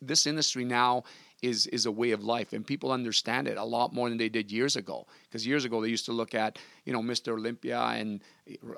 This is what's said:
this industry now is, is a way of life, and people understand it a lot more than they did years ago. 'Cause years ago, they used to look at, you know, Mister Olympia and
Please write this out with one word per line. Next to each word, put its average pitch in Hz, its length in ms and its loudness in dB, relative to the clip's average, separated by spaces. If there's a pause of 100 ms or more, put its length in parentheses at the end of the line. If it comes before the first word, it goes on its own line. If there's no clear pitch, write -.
this 147 240 4
industry 147 380 0
now 123 400 4 (380)
is, 117 260 2
is 117 180 0
a 117 60 2
way 117 200 2
of 104 120 0
life, 113 300 0
and 110 120 -6
people 135 280 -2
understand 123 560 0
it 107 80 -2
a 101 80 -4
lot 117 280 0
more 120 140 0
than 117 100 -2
they 113 120 2
did 110 200 -2
years 131 280 2
ago. 85 280 -8 (240)
'Cause 110 160 -8
years 135 200 2
ago, 117 160 0
they 110 80 0
used 113 160 0
to 117 80 -4
look 113 200 -2
at, 110 240 0 (280)
you 139 80 -2
know, 113 100 0
Mister 120 300 -2
Olympia 120 460 -4
and 110 420 -2 (560)